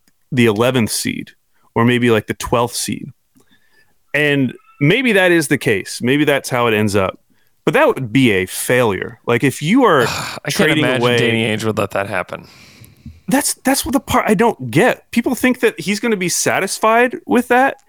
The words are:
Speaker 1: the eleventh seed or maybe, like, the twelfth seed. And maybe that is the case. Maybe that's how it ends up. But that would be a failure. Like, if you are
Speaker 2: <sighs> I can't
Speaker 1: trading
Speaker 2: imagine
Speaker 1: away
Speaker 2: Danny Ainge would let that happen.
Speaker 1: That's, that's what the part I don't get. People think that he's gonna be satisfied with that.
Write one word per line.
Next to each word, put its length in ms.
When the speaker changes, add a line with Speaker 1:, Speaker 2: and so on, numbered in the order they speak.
Speaker 1:
the 160
eleventh 420
seed 420
or 100
maybe, 240
like, 180
the 80
twelfth 400
seed. 340
And 400
maybe 320
that 200
is 180
the 80
case. 440
Maybe 240
that's 240
how 180
it 60
ends 220
up. 240
But 120
that 120
would 240
be 200
a 160
failure. 800
Like, 160
if 180
you 220
are 180
Speaker 2:
<sighs> 60
I 380
can't 100
Speaker 1:
trading 240
Speaker 2:
imagine 240
Speaker 1:
away 140
Speaker 2:
Danny 280
Ainge 180
would 140
let 140
that 160
happen. 400
Speaker 1:
That's, 280
that's 280
what 100
the 60
part 280
I 80
don't 340
get. 400
People 240
think 280
that 180
he's 200
gonna 160
be 140
satisfied 840
with 220
that. 300